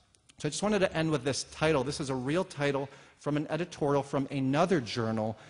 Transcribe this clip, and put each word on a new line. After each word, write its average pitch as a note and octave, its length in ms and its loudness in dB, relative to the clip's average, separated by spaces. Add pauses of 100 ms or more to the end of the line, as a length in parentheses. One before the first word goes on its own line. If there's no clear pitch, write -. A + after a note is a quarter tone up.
(380)
So - 80 -6
I D3+ 40 -2
just - 120 -6
wanted G#3 160 2
to F3+ 180 2
end D#3+ 140 2
with C3+ 140 0
this C#3 260 -2
title. D#3 320 2
This C#3 160 -4
is C#3 100 -4
a C3+ 60 -2
real C#3+ 300 0
title C#3+ 440 -2 (300)
from D3 180 -2
an D3+ 140 -2
editorial D3 540 0
from C3+ 260 -2
another C#3+ 500 2
journal, A2 560 -2 (140)